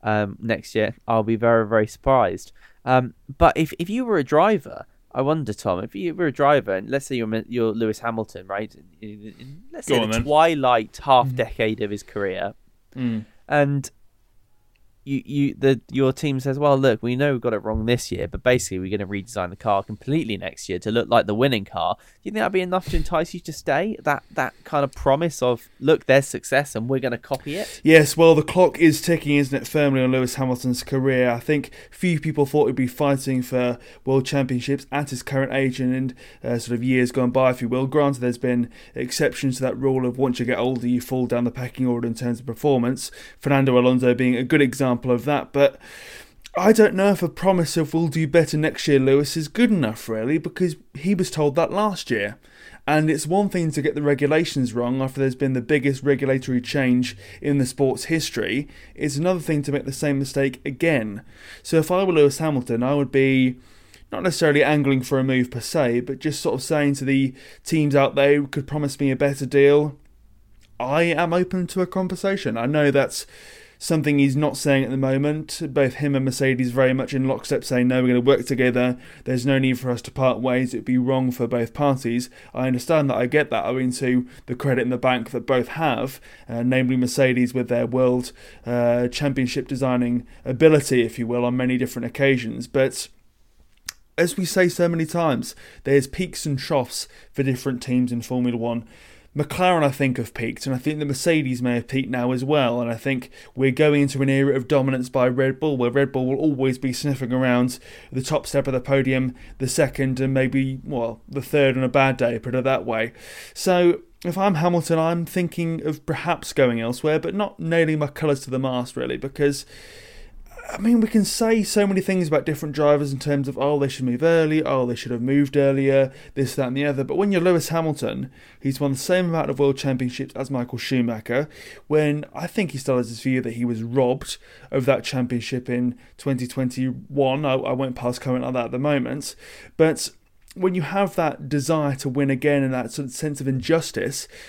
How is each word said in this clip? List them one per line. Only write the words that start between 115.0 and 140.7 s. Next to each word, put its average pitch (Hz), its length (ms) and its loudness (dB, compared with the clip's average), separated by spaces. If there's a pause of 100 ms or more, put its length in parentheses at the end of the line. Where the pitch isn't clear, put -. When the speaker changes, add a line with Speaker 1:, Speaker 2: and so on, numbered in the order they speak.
Speaker 2:
thinking 165 600 -4
of 151 200 -6
perhaps - 460 -4
going 123 300 2
elsewhere, 135 360 0
but 165 160 -4
not 202 240 -4
nailing 160 420 0
my 147 80 -2
colours 143 340 -2
to - 80 -14
the 127 100 -2
mast, 127 380 -4
really, 127 180 -4
because, 139 500 -2 (1040)
I - 60 -10
mean, 226 240 4
we 220 80 2
can 208 160 4
say 226 380 2
so 202 240 2
many 196 140 2
things 185 280 0
about 147 160 2
different 151 300 -4
drivers 147 360 4
in 135 80 -6
terms 139 300 0
of, - 80 -8
"Oh, 143 220 0
they 139 100 2
should 135 160 -6
move 123 180 0
early, 160 400 4
oh, 131 220 0
they 120 100 -2
should 117 160 -8
have 120 100 -4
moved 139 360 2
earlier," 135 560 4 (220)
this, 135 200 -2
that 135 120 -2
and 127 100 -4
the 143 80 -2
other. 139 180 -2
But - 140 -4
when 202 140 2
you're 180 100 2
Lewis 175 280 2
Hamilton, 147 600 -2 (300)
he's 135 200 -4
won 143 120 0
the 135 60 -2
same 180 320 0
amount 160 200 -2
of 135 100 -4
world 139 160 2
championships 131 600 -4
as 131 160 -6
Michael 123 260 -4
Schumacher, 120 720 -2 (380)
when 147 360 2 (100)
I 160 140 -8
think 180 240 -2
he 139 60 -8
still 135 200 0
has 117 120 -2
his 117 120 -14
view 127 200 0
that 117 120 -6
he 120 120 -4
was 113 180 -4
robbed 123 540 0 (320)
of 131 160 -2
that 131 180 -8
championship 123 640 -6
in 123 280 -4 (220)
twenty 127 300 -6
twenty-one. 131 960 -4
I, 135 100 0
I 131 200 -2
won't 131 220 -4
pass 123 240 -4
comment 127 260 -4
on 127 80 -6
that 120 120 -2
at 117 60 -8
the 123 80 -6
moment. 135 560 -2 (420)
But 160 340 2 (440)
when 185 200 0